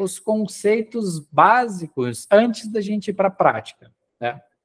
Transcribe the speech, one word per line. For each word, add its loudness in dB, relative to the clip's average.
os -4
conceitos -2
básicos 0
antes 4
da -4
gente -4
ir -8
pra 0
prática, -2
né? -6